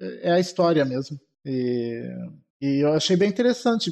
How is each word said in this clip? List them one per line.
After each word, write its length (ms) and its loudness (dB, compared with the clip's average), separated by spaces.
é 120 0
a 60 6
história 460 2
mesmo. 340 -4
E, 600 -2
e 220 0
eu 100 4
achei 220 2
bem 140 2
interessante. 640 0